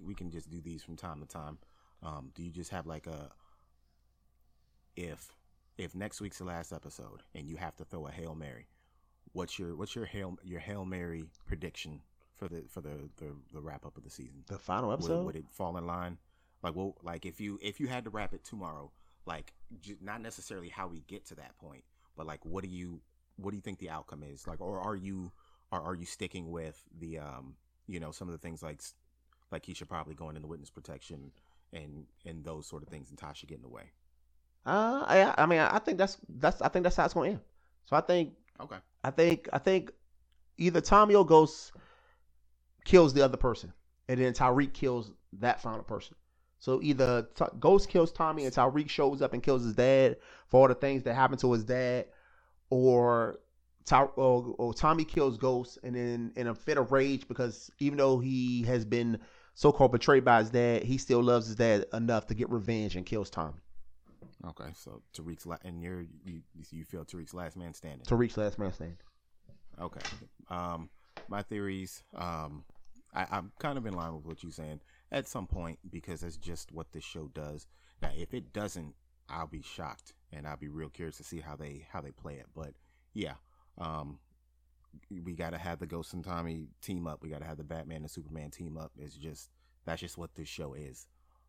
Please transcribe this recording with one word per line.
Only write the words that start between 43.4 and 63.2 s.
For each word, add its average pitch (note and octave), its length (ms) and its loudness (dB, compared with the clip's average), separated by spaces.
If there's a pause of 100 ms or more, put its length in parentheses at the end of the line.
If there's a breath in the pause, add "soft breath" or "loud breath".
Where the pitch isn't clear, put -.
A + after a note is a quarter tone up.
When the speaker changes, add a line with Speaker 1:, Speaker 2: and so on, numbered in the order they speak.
Speaker 2:
and B2+ 100 0
then B2+ 140 2
Tariq C3+ 400 4
kills A#2+ 400 -2 (220)
that A#2 260 0
final A2+ 220 -6
person. - 340 -8 (420)
So C3 240 0
either B2 520 2
T-, E3 100 0 (160)
Ghost G3 300 8
kills E3+ 200 6
Tommy D#3 360 0
and B2+ 80 -2
Tariq C#3+ 340 4
shows C#3 320 2
up C3 140 0
and A#2+ 80 -4
kills C3 200 4
his A2+ 120 0
dad B2+ 420 8 (320 loud breath)
for B2+ 140 10
all C3+ 60 12
the B2+ 60 4
things C3+ 280 0
that A#2+ 120 -2
happened C3 260 4
to B2+ 120 6
his A2+ 120 2
dad, B2 420 0 (640 soft breath)
or A#2+ 720 6 (440)
Ty-, C#3 320 6
or, B2 420 4
or A#2 140 0
Tommy D#3+ 320 4
kills C#3 320 2
Ghost B2 460 0
and B2 120 -6
then A#2+ 400 -4
in B2 140 -4
a A#2 60 -2
fit D3+ 240 0
of A#2+ 120 2
rage, C3+ 380 2
because A#2+ 500 -4
even C#3+ 200 2
though C3+ 200 6
he B2 440 0
has A#2 240 2
been A#2 320 2 (360 soft breath)
so-called D3 380 8
betrayed C3 320 8
by A#2+ 160 10
his A2+ 100 2
dad, A#2+ 320 4
he C3 140 0
still B2 260 4
loves A#2+ 240 6
his A2 100 -6
dad A2 360 6
enough A2+ 360 2
to - 60 0
get A#2 140 0
revenge G#2+ 480 -2
and F#2 80 -6
kills G#2 240 -4